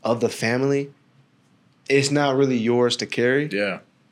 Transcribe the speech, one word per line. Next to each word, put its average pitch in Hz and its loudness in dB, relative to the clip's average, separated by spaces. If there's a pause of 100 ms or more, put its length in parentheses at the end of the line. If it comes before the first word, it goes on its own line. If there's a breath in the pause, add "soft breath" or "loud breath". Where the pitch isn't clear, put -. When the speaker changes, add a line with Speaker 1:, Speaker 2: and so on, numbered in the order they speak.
Speaker 1:
of 117 0
the 117 0
family, 139 -2 (960)
it's 139 2
not 143 2
really 131 2
yours 120 2
to 110 -6
carry. 127 0
Speaker 2:
Yeah. 98 -4 (320)